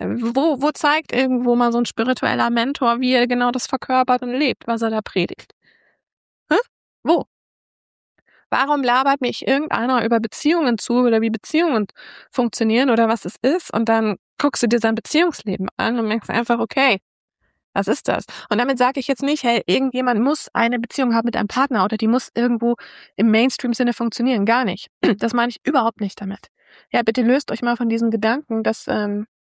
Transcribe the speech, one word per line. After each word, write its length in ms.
wo, 600
wo 100
zeigt 420
irgendwo 420
mal 160
so 80
ein 60
spiritueller 640
Mentor, 520
wie 120
er 140
genau 240
das 160
verkörpert 560
und 100
lebt, 340
was 140
er 100
da 100
predigt? 520
Hä? 80
Wo? 220
Warum 340
labert 380
mich 260
irgendeiner 580
über 140
Beziehungen 580
zu 240
oder 200
wie 80
Beziehungen 580
funktionieren 580
oder 180
was 180
es 160
ist 320
und 160
dann 280
guckst 260
du 40
dir 120
sein 160
Beziehungsleben 720
an 220
und 80
merkst 220
einfach, 300
"Okay, 400
was 140
ist 200
das?" 180
Und 100
damit 180
sage 220
ich 80
jetzt 160
nicht, 200
hey, 240
irgendjemand 540
muss 320
eine 260
Beziehung 360
haben 100
mit 120
einem 100
Partner 380
oder 120
die 100
muss 280
irgendwo 400
im 160
Mainstream-Sinne 640
funktionieren. 520
Gar 200
nicht. 240
<clears throat> 160
Das 140
meine 160
ich 160
überhaupt 360
nicht 200
damit. 280
Ja, 120
bitte 200
löst 280
euch 100
mal 160
von 120
diesem 220
Gedanken, 520
dass, 240
ähm, 400